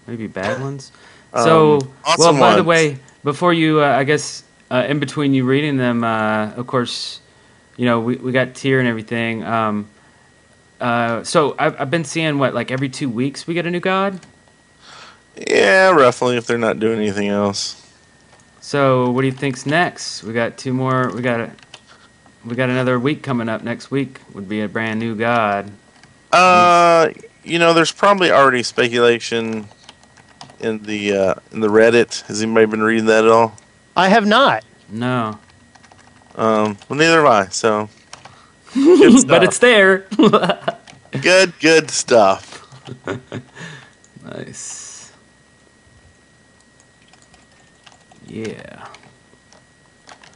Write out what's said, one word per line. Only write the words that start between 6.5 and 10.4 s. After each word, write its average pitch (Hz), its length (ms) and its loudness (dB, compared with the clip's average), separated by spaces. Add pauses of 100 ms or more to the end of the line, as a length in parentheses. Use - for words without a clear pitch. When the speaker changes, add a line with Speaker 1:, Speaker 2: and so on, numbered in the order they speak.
Speaker 1:
of 123 100 -10
course, - 540 -6 (560)
you 123 100 -4
know, 117 140 0
we, 117 160 -4
we 127 160 -8
got 127 220 -2
Tyr 135 260 -2
and 123 80 0
everything. 113 560 -6
Um, 107 440 -4 (920)